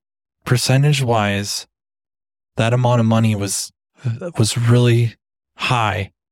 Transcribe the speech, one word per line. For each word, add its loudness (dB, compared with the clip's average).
percentage-wise, 0
that 0
amount 2
of 2
money 2
was, -6
was 0
really 2
high. -2